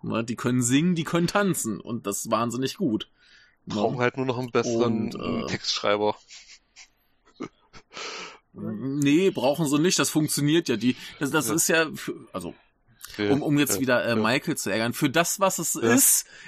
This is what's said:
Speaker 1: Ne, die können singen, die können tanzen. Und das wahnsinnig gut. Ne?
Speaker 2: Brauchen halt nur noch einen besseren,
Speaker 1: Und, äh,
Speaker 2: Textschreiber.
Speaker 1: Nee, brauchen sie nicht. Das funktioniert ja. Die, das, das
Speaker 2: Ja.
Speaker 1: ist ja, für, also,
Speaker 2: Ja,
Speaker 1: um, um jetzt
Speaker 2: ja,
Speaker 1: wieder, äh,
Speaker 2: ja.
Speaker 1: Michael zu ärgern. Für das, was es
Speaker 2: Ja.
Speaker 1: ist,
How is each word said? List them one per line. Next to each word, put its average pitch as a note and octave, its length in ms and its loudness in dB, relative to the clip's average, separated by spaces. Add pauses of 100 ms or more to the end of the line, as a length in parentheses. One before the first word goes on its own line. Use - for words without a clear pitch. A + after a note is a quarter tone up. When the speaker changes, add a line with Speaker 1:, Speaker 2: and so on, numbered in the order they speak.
Speaker 1:
Ne, A2 200 -4
die A#2+ 140 -6
können B2+ 260 0
singen, C#3+ 320 2
die D#3+ 100 -2
können F3 220 0
tanzen. E3+ 540 0
Und A2+ 260 -8
das G2+ 240 -6
wahnsinnig A#2+ 460 -2
gut. A2+ 320 -2 (560)
Ne? - 100 -10
Speaker 2:
Brauchen G3+ 240 0
halt B2 200 0
nur C3 80 -2
noch B2 120 -2
einen B2+ 140 -6
besseren, A#2 640 0
Speaker 1:
Und, - 300 -4
äh, - 20 -6
Speaker 2:
Textschreiber. G#2 680 0 (2500)
Speaker 1:
Nee, C#3 760 2
brauchen C#3+ 360 0
sie C#3+ 120 2
nicht. F3+ 200 4
Das C#3 120 2
funktioniert D3+ 580 2
ja. A#2+ 80 0
Die, A#2+ 200 0 (220)
das, C#3 120 -4
das C#3 180 0
Speaker 2:
Ja. G#2+ 60 0
Speaker 1:
ist - 140 0
ja, E3 260 2
für, - 200 -8 (180)
also, F2 220 -10 (640)
Speaker 2:
Ja, G#2 120 0
Speaker 1:
um, C#3+ 120 4
um D3 160 2
jetzt D3 180 2
Speaker 2:
ja, - 40 -2
Speaker 1:
wieder, B2 240 2
äh, G#2 60 0
Speaker 2:
ja. A#2 60 2
Speaker 1:
Michael B2 400 0
zu - 140 -4
ärgern. A2 240 0
Für C#3+ 160 0
das, E3 300 0
was F#3+ 180 2
es - 160 -4
Speaker 2:
Ja. G3 200 2
Speaker 1:
ist, - 300 4 (240)